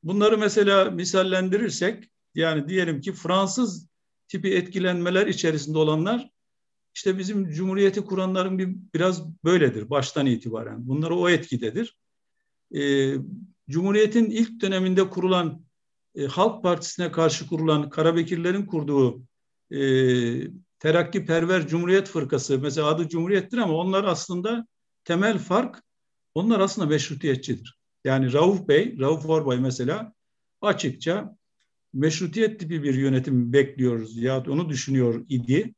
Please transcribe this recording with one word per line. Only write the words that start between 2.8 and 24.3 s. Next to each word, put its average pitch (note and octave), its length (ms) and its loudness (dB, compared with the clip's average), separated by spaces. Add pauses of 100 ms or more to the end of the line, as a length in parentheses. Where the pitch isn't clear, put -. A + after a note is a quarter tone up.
ki F#3+ 120 -6
Fransız F#3+ 760 -2 (400)
tipi F#3+ 260 -2
etkilenmeler F3+ 760 0
içerisinde D#3 500 -2
olanlar, D#3+ 520 0 (680)
işte F#3+ 220 -2
bizim F#3+ 320 -2
Cumhuriyeti F#3+ 520 0
kuranların F#3+ 580 -2
bir, F#3 100 -2 (240)
biraz E3 500 -2
böyledir B2+ 460 2
baştan C#3 360 0
itibaren. A2+ 640 -4
Bunları D#3 280 -2
o F3 140 2
etkidedir. D#3 680 -2 (760)
Ee, C#3 400 2 (540)
Cumhuriyet'in G#3 560 2
ilk A3+ 360 -2
döneminde F#3 480 2
kurulan F3+ 540 -2 (520)
e, D3 100 -6
Halk G3 380 0
Partisi'ne F3 480 -2
karşı D#3+ 360 0
kurulan D#3 420 0
Karabekirlerin E3+ 760 0
kurduğu, C#3 580 0 (480)
e, C#3 100 -4 (1000)
terakkiperver E3 880 0
Cumhuriyet F3 400 2
Fırkası, C3+ 520 -2
mesela D3 280 0
adı D#3+ 220 0
Cumhuriyet'tir F#3 480 -2
ama G3 160 0
onlar F#3+ 300 0
aslında G3+ 640 -4 (360)